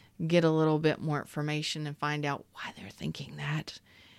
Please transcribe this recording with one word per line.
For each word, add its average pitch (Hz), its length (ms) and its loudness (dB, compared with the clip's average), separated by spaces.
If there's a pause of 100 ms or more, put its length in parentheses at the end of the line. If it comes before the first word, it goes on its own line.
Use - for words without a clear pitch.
(260)
get 170 180 6
a 160 60 8
little 156 300 4
bit 156 200 2
more 147 200 -2
information 151 640 -4
and 147 100 -8
find 147 300 -2
out 143 260 -2
why - 240 -12
they're - 140 -14
thinking 147 460 -8
that. 147 420 -4 (400)